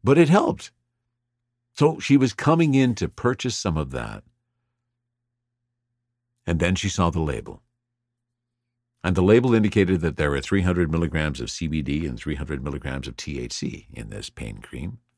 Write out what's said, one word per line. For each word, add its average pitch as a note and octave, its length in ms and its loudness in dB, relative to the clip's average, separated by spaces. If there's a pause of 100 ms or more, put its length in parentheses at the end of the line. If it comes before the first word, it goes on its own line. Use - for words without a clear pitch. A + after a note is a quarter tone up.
but C#3 140 6
it E3 100 6
helped. - 420 2 (1040)
So D#3 260 2
she - 180 4
was C3 160 4
coming D#3+ 420 2
in C3 220 4
to - 120 -4
purchase B2 480 -4
some E2 200 -2
of D2 160 -4
that. A1 320 -8 (2250)
And E2+ 120 0
then F2+ 160 2
she G2+ 140 -4
saw F2 220 2
the E2 100 -4
label. D2 420 -6 (1400)
And F#2 100 2
the F#2+ 80 2
label A#2 320 6
indicated G2 460 2
that D#2+ 160 -2
there D2+ 140 2
were C#2 100 0
three F#2+ 220 0
hundred F2 280 0
milligrams D#2 500 -2
of A#1+ 100 -8
C - 180 -8
B D2+ 140 -2
D D2 240 -4
and A#1+ 120 -8
three D#2 160 -8
hundred C#2+ 300 -8
milligrams C#2 420 -8
of A#1+ 100 -14
T C#2+ 220 -10
H A#1+ 140 -10
C - 400 -10
in A1+ 180 -14
this G1+ 200 -14
pain G#1+ 280 -14
cream. F#2+ 400 -14 (200)